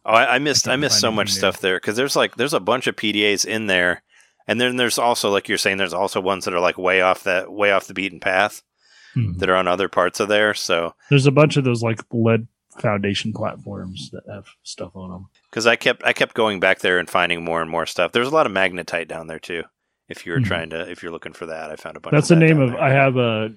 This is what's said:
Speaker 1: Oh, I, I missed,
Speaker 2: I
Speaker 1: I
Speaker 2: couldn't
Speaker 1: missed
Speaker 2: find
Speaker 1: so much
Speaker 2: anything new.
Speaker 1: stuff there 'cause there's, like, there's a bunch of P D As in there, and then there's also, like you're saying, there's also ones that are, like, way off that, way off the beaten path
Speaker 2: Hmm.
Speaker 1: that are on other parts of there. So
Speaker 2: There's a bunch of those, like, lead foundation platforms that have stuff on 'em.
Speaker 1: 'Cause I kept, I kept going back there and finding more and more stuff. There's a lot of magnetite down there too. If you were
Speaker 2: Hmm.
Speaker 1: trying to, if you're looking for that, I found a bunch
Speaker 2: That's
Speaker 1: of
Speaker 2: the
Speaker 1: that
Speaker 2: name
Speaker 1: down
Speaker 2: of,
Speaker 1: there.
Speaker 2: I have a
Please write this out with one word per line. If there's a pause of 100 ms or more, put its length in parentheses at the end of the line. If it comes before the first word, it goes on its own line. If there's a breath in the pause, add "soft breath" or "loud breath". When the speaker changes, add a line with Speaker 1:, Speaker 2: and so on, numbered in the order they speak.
Speaker 1:
Oh,
I,
I
missed,
Speaker 2:
I
Speaker 1:
I
Speaker 2:
couldn't
Speaker 1:
missed
Speaker 2:
find
Speaker 1:
so
much
Speaker 2:
anything
new. (140)
Speaker 1:
stuff
there
'cause
there's,
like,
there's
a
bunch
of
P
D
As
in
there, (440 soft breath)
and
then
there's
also,
like
you're
saying,
there's
also
ones
that
are,
like,
way
off
that,
way
off
the
beaten
path (520 soft breath)
Speaker 2:
Hmm.
Speaker 1:
that
are
on
other
parts
of
there.
So (140)
Speaker 2:
There's
a
bunch
of
those,
like, (100)
lead (320)
foundation
platforms
that
have (180)
stuff
on
'em. (220)
Speaker 1:
'Cause
I
kept,
I
kept
going
back
there
and
finding
more
and
more
stuff.
There's
a
lot
of
magnetite
down
there
too. (460)
If
you
were
Speaker 2:
Hmm.
Speaker 1:
trying
to,
if
you're
looking
for
that,
I
found
a
bunch
Speaker 2:
That's
Speaker 1:
of
Speaker 2:
the
Speaker 1:
that
Speaker 2:
name
Speaker 1:
down
Speaker 2:
of,
Speaker 1:
there.
Speaker 2:
I
have
a